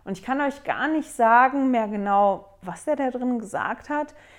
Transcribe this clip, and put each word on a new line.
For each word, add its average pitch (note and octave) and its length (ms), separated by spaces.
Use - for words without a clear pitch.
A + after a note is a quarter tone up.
Und F#3+ 80
ich F#3+ 100
kann C4+ 180
euch C#4 220
gar - 240
nicht D4+ 240
sagen C4 600
mehr A3+ 180
genau, G3+ 760
was E3+ 220
der D4+ 100
da C4+ 160
drin B3+ 280
gesagt A3+ 500
hat. D4 260